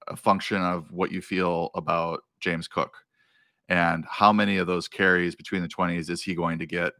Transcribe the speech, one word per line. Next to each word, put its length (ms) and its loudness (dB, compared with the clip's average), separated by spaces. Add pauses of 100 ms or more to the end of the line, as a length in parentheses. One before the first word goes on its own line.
a 80 -10
function 480 0
of 300 -2
what 180 -2
you 100 -6
feel 540 0
about 460 -2 (180)
James 300 -4
Cook 260 -4 (720)
and 400 2
how 240 6
many 260 2
of 100 0
those 180 -2
carries 480 2
between 280 -6
the 60 -4
twenties 420 -2
is 120 -6
he 140 -4
going 240 -2
to 60 -6
get 340 -2